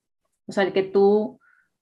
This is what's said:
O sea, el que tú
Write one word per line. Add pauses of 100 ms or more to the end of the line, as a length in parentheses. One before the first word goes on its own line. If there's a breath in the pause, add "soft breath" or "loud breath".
(460)
O
sea,
el
que
tú (440)